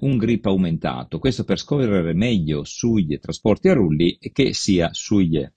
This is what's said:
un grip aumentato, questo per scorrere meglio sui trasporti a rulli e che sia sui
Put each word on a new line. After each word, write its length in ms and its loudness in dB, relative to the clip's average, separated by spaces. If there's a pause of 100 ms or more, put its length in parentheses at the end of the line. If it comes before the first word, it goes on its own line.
un 160 0
grip 280 0
aumentato, 720 -2
questo 260 -2
per 140 -2
scorrere 560 0
meglio 520 0
sui 540 -2
trasporti 500 0
a 40 4
rulli 460 2
e 120 -12
che 220 0
sia 380 0
sui 640 0